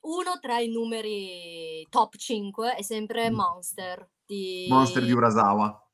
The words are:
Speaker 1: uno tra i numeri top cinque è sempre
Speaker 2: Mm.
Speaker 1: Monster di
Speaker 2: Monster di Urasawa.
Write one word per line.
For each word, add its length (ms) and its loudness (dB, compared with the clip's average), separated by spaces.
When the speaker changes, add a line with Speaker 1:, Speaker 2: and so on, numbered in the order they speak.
Speaker 1:
uno 380 -2
tra 200 0
i 80 0
numeri 1200 -6
top 260 2
cinque 600 -2
è 60 -8
sempre 480 -2
Speaker 2:
Mm. 40 0
Speaker 1:
Monster 720 -4
di 440 -6
Speaker 2:
Monster 360 4
di 80 2
Urasawa. 800 4